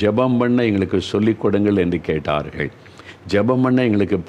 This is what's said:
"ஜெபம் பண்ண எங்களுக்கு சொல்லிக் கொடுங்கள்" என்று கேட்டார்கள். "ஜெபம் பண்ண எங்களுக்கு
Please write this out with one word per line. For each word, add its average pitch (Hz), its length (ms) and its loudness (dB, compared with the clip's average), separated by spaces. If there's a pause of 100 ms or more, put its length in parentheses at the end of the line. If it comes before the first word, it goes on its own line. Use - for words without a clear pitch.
"ஜெபம் 120 380 2
பண்ண 120 260 2
எங்களுக்கு 98 360 0
சொல்லிக் 107 400 0
கொடுங்கள்" 104 360 2
என்று 87 240 0
கேட்டார்கள். 76 720 -4 (600)
"ஜெபம் 117 320 2
பண்ண 127 220 2
எங்களுக்கு 101 340 0 (100)